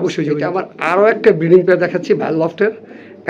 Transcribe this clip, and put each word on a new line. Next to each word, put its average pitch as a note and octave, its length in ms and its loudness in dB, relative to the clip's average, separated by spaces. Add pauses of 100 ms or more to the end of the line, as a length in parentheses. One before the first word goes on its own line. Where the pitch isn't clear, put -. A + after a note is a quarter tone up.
অবশ্যই E3 280 -4
যোগাযোগ। D3 240 -4
আমার F#3+ 120 -6 (260)
আরও G3 120 2 (100)
একটা A3 160 2 (100)
ব্রিডিং E3+ 260 4
পেয়ার F3+ 200 4
দেখাচ্ছি F3 260 -4 (100)
ভাল C#3+ 200 -4
লফটের, G3+ 320 -2 (560)